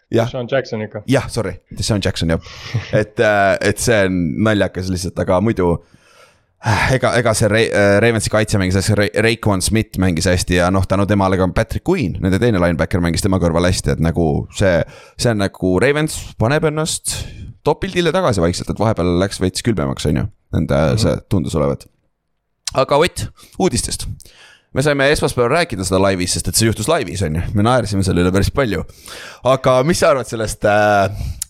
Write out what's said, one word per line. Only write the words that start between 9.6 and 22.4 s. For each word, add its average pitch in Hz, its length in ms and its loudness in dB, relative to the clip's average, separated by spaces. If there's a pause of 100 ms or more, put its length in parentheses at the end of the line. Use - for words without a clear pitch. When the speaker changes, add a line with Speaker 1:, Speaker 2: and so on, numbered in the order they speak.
Speaker 1:
Smith 104 400 -2
mängis 90 280 0
hästi 90 320 2
ja 87 120 2
noh, 92 140 2
tänu 98 220 0
temale 98 280 2
ka 90 160 2
Patrick - 320 -2
Queen, 151 360 -2
nende 95 200 2
teine 110 220 2
linebacker, 87 420 0
mängis 82 200 -2
tema 95 180 2
kõrval 85 260 2
hästi, 71 280 0
et 71 80 0
nagu 82 220 0 (300)
see, 90 220 2 (340)
see 120 200 -2
on 101 120 -2
nagu 92 360 -2
Ravens 147 380 0 (180)
paneb 151 320 0
ennast - 480 -6 (440)
top-pildile 175 500 -2
tagasi 143 320 0
vaikselt, 87 300 -2
et - 80 -4
vahepeal 90 420 0
läks 98 160 -4
veits - 240 -2
külmemaks, 82 460 -2
on 78 100 0
ju, - 100 -2 (220)
nende 80 280 0 (140)
Speaker 2:
Mhm. 110 60 0
Speaker 1:
see 85 200 0 (120)
tundus 85 240 -2
olevat. 71 300 -2 (840)